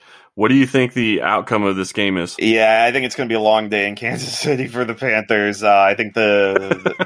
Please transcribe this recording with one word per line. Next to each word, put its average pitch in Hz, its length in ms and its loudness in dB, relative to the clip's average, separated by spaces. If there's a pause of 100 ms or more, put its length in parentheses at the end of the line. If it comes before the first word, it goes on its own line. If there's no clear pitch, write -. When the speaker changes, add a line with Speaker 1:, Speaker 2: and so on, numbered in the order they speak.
(360)
Speaker 1:
what 107 120 2
do 131 60 4
you 135 140 4
think 127 240 0
the 107 300 0
outcome 101 420 0
of 98 100 0
this 95 180 -6
game 101 240 -2
is? 87 220 -6
Speaker 2:
Yeah, 110 480 4
I 120 60 0
think 131 140 -2
it's 117 100 -10
gonna 127 120 -6
be 113 60 -2
a 110 60 0
long 107 300 2
day 101 180 -2
in 104 80 -8
Kansas 123 420 -8
<laughs> - 0 -
City 131 300 -2
for 123 160 -6
the 113 100 -6
Panthers. 107 720 -2
Uh, 101 160 6
I 98 140 4
think 104 200 -6
the, 98 800 0 (120)